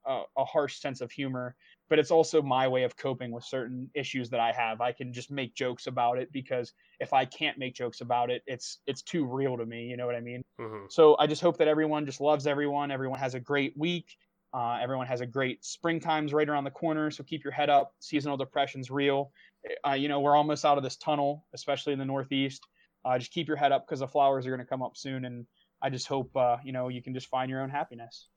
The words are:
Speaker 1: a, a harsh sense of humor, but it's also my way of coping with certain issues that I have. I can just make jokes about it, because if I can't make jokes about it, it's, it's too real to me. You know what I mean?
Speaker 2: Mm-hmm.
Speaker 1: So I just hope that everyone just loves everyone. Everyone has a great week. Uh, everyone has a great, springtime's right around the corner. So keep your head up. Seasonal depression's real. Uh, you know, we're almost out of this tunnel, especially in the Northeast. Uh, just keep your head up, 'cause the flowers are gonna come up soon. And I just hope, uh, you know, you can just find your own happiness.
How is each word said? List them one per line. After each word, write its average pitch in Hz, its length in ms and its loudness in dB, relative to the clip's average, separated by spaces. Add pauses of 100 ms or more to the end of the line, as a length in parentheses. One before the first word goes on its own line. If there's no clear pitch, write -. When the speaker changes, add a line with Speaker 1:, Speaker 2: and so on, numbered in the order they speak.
Speaker 1:
a, 127 180 -2 (120)
a 135 100 0
harsh 143 340 0
sense 135 200 -6
of 123 120 -8
humor, 127 440 -6 (340)
but 156 100 6
it's 147 120 4
also 160 300 6
my 131 260 4
way 127 140 4
of 123 160 0
coping 127 340 -4
with 120 120 -10
certain 127 500 -6
issues 127 380 -4
that 123 80 0
I 113 120 4
have. 117 300 0
I 123 120 2
can 127 200 -10
just 120 160 -10
make 135 240 -6
jokes 127 320 -4
about 123 320 0
it, 127 140 -4
because 131 420 -6 (260)
if 127 140 -4
I 135 120 4
can't 143 340 -4
make 127 160 -6
jokes 123 260 -6
about 120 300 0
it, 123 160 -2
it's, - 400 -10
it's 135 160 -4
too 156 240 -2
real 127 300 -2
to 117 100 -4
me. 117 180 -8
You 123 100 -8
know 123 120 -4
what 120 80 -2
I 117 60 -6
mean? 123 200 -10 (180)
Speaker 2:
Mm-hmm. 110 300 -10
Speaker 1:
So 151 300 10
I 151 80 6
just 151 160 -2
hope 165 140 4
that 156 100 4
everyone 151 400 2
just 135 120 -10
loves 147 280 2
everyone. 143 420 0
Everyone 131 300 -4
has 131 160 -4
a 127 40 -6
great 135 380 -2
week. 170 400 -4 (360)
Uh, 120 300 -2
everyone 127 240 -2
has 123 140 -4
a 123 40 -4
great, 127 400 -4
springtime's 156 680 -2
right 151 160 2
around 147 160 -2
the 139 60 -4
corner. 156 400 -2
So 147 140 -12
keep 151 200 -8
your 135 100 -6
head 147 180 2
up. 139 260 4
Seasonal 143 400 -2
depression's 135 540 -2
real. 139 400 2 (560)
Uh, 139 60 2
you 139 140 0
know, 143 120 0
we're 147 160 6
almost 151 280 4
out 147 140 8
of 139 60 -2
this 131 120 -6
tunnel, 147 600 -2
especially 139 380 -2
in 139 40 -2
the 135 80 -4
Northeast. 135 640 -2 (360)
Uh, 127 140 2
just 123 140 -4
keep 165 160 -4
your 151 100 -2
head 143 140 4
up, 135 160 0
'cause 139 120 -6
the 135 80 -4
flowers 135 380 2
are 131 60 -4
gonna 127 120 -6
come 131 200 -6
up - 120 -10
soon. 131 300 -8
And 120 220 -12 (340)
I 139 80 -2
just 127 180 -6
hope, 135 300 -4
uh, 123 260 4
you 131 80 -10
know, 127 180 -4
you 127 120 -8
can 131 140 -10
just 127 140 -10
find 131 200 -2
your 131 120 -4
own 135 100 -6
happiness. 139 640 -8